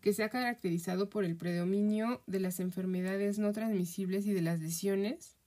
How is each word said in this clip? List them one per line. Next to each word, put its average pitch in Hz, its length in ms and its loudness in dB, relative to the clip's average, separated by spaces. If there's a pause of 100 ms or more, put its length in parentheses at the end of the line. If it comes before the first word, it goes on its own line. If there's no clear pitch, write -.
que 202 140 4
se 214 100 0
ha 214 60 -2
caracterizado 196 800 0
por 208 160 0
el 170 100 -2
predominio 202 880 0
de 190 140 -2
las 185 180 -2
enfermedades 185 800 0
no 208 140 2
transmisibles 196 720 0
y 208 80 2
de 190 80 2
las 165 200 2
lesiones. 196 760 -2 (100)